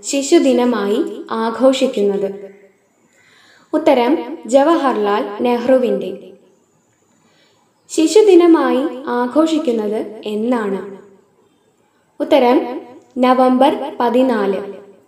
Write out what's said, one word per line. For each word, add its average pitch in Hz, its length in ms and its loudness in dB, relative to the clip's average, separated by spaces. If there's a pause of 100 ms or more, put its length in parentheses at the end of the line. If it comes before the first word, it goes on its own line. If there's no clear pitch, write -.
(100)
ശിശുദിനമായി 247 880 0 (460)
ആഘോഷിക്കുന്നത്? 226 840 0 (1500)
ഉത്തരം 269 360 2 (400)
ജവഹർലാൽ 254 720 2 (220)
നെഹ്റുവിൻ്റെ. 233 680 0 (1800)
ശിശുദിനമായി 320 880 4 (380)
ആഘോഷിക്കുന്നത് 247 800 0 (340)
എന്നാണ്? 214 460 -4 (1400)
ഉത്തരം 247 340 4 (680)
നവംബർ 254 480 4 (280)
പതിനാല്. 233 600 0 (480)